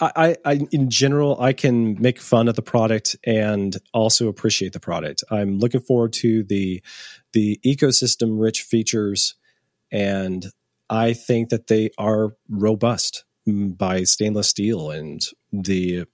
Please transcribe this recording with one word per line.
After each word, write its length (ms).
I, 160
I, 280
I, 160
in 180
general, 500
I 140
can 460
make 200
fun 280
of 60
the 80
product 640
and 500
also 340
appreciate 460
the 60
product. 500
I'm 280
looking 220
forward 340
to 300
the, 380
the 320
ecosystem-rich 1000
features, 720
and 540
I 240
think 340
that 200
they 280
are 400
robust, 760
mm, 280
by 280
stainless 440
steel 420
and 320
the 640